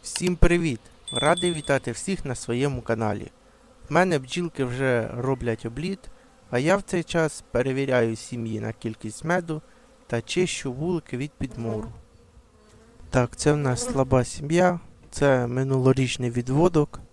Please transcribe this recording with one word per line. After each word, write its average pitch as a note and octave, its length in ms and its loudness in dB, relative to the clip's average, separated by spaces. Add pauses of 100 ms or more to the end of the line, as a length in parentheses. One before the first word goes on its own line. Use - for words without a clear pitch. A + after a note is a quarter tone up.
Всім F3+ 280 -2
привіт! E3 440 6 (340)
Радий E3 400 2
вітати C#3+ 380 0
всіх - 340 -4
на B2+ 100 -4
своєму B2+ 460 -2
каналі. A2 500 -2 (580)
В D3 40 -4
мене E3+ 260 4
бджілки C#3+ 440 -4
вже B2 540 0
роблять B2 480 -2
обліт, D3+ 340 -6 (500)
а B2 100 0
я E3 180 4
в G3+ 40 -2
цей F#3 220 -2
час D#3+ 480 -2
перевіряю B2+ 640 2
сім'ї A2+ 440 -6
на A2 140 -6
кількість A2 520 -8
меду E3 360 -2 (460)
та A#2 140 -2
чищу E3+ 520 -2
вулики D3+ 440 -4
від D3 140 -6
підмору. A#2 560 -6 (1200)
Так, B2 260 0
це D3+ 180 2
в D3 40 2
нас B2+ 280 -2
слаба C3+ 380 2
сім'я, E3+ 560 0 (320)
це C3 360 4
минулорічний C3 840 2
відводок. D3 680 2 (140)